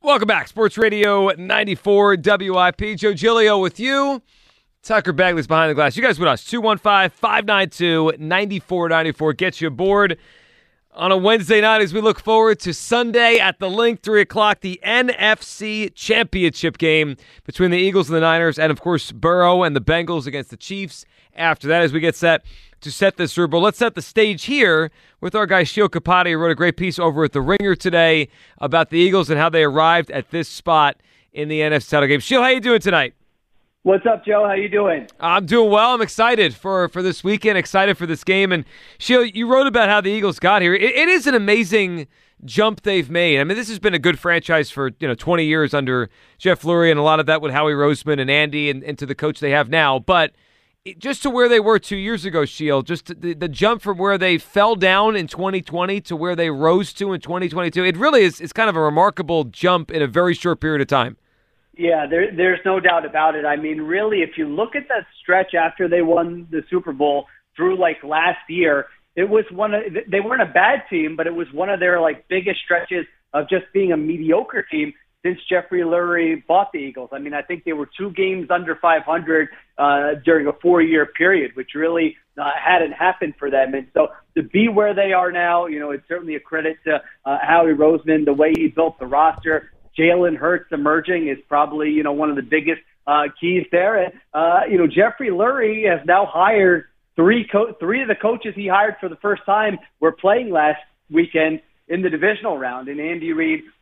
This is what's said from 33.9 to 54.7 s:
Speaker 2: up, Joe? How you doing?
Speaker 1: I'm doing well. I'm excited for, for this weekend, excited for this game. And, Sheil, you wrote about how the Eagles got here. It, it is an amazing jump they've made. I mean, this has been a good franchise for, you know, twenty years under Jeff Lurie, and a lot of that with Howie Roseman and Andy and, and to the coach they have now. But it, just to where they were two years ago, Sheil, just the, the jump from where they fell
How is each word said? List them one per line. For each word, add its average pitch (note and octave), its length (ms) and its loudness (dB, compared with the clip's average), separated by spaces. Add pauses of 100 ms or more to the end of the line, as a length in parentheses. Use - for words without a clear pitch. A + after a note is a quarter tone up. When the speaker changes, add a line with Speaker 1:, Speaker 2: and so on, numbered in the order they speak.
Speaker 2:
up, A3 180 0
Joe? G#3 220 0
How G3+ 60 -2
you G3 160 -4
doing? F3+ 400 -2 (100)
Speaker 1:
I'm F3+ 280 0
doing A3 220 4
well. A3 260 4
I'm A3+ 80 -2
excited A3 520 2
for, F#3 340 -2
for F#3 140 -8
this F#3 220 -4
weekend, G#3 340 0
excited G3 400 0
for F3 80 -8
this D#3+ 160 -6
game. F#3+ 300 2
And, D#3+ 120 -2 (340)
Sheil, A#3+ 260 4
you A3+ 240 -6
wrote C4 180 4
about A3+ 220 2
how G3+ 120 4
the F#3+ 100 -2
Eagles G3+ 280 -2
got F#3+ 240 4
here. F3 100 2
It, G3 100 2
it C4 260 2
is F4 180 2
an C#4 80 2
amazing G3+ 720 0 (380)
jump G#3 380 0
they've F3+ 280 -2
made. E3 300 2
I C#3+ 40 2
mean, F#3 120 -2
this A3+ 120 -6
has G#3+ 120 -10
been G3 140 0
a E3 40 0
good D3+ 220 0
franchise E3 500 0
for, C3+ 300 -6
you D#3 80 -4
know, B2 60 -2
twenty E3 320 -2
years D#3 260 0
under B2+ 380 -2 (280)
Jeff F3+ 240 0
Lurie, E3+ 280 2
and D3 100 2
a - 20 0
lot D#3 180 4
of D3+ 60 0
that D#3 140 2
with C#3+ 120 -6
Howie D3+ 200 0
Roseman C#3+ 480 0
and C3 100 -2
Andy D3 400 0
and, C3+ 140 -8
and C#3+ 140 -10
to C#3+ 80 -10
the C3+ 100 -8
coach D#3 240 -6
they C#3+ 100 -2
have C#3+ 180 0
now. C#3+ 300 2
But E3+ 340 0 (520)
it, F#3+ 160 -18
just C4+ 240 -8
to C#4+ 60 0
where B3 180 2
they A#3 100 4
were G#3+ 220 2
two - 160 -8
years G3 280 -6
ago, D#3+ 200 -2
Sheil, C#3+ 380 -2
just C#3+ 380 -10
the, E3+ 140 -6
the D#3+ 140 -8
jump G3 340 -2
from G3 160 -6
where G3 180 0
they F3+ 220 0
fell G#3 380 0